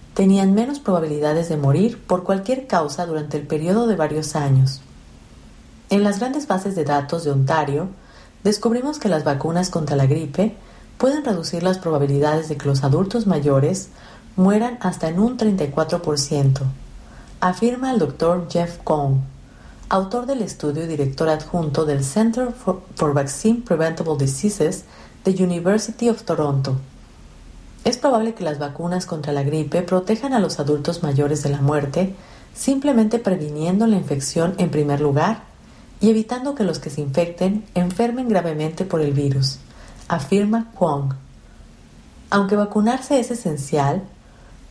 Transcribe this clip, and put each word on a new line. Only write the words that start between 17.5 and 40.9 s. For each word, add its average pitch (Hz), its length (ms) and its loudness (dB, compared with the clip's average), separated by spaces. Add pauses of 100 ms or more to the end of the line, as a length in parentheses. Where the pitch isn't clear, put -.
el 240 80 2
doctor 170 500 0
Jeff 170 340 -2
Kong, 143 340 2 (720)
autor 196 360 -2
del 262 160 -2
estudio 156 420 -4
y 165 40 -6
director 143 400 -2
adjunto 156 580 -2
del 139 200 0
Center 233 460 0
for, 185 300 -4 (140)
for 147 180 0
Vaccine 180 520 0
Preventable 160 520 0
Diseases 156 680 -2 (400)
de 185 180 2
University 190 680 0
of 220 140 -2
Toronto. 139 540 0 (1040)
Es 240 140 0
probable 226 360 2
que 208 100 -8
las 151 160 -4
vacunas 170 460 -4
contra 151 280 -4
la 143 100 0
gripe 151 380 0
protejan 208 520 0
a 240 60 4
los 180 200 0
adultos 151 420 -2
mayores 147 420 0
de 156 60 0
la 139 120 -2
muerte, 147 540 0 (380)
simplemente 254 680 2
previniendo 170 680 0
la 208 100 4
infección 165 600 -2
en 175 120 0
primer 147 320 0
lugar 151 420 2 (580)
y 208 80 6
evitando 247 460 0
que 233 80 0
los 170 160 0
que - 100 -10
se 147 120 -6
infecten 175 640 -2 (100)
enfermen 233 540 0
gravemente 165 560 -2
por 170 160 -2
el 143 100 0
virus, 139 480 0 (480)
afirma 208 680 0
Kwong. 139 380 0 (1160)